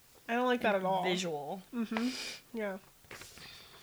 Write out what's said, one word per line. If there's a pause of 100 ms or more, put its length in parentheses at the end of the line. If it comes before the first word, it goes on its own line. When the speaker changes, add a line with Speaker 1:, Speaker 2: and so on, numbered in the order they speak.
(300)
Speaker 1:
I
don't
like
that
Speaker 2:
And
Speaker 1:
at
all.
Speaker 2:
visual. (120)
Speaker 1:
Mm-hmm. (440)
Yeah. (1040)